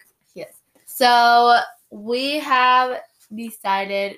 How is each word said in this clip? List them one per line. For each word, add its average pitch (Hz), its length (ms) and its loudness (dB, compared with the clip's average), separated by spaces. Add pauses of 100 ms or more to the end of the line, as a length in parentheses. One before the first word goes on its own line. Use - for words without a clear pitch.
(360)
Yes. - 180 -16 (320)
So 240 760 4 (300)
we 247 500 -6
have 254 600 0 (340)
decided 202 840 -6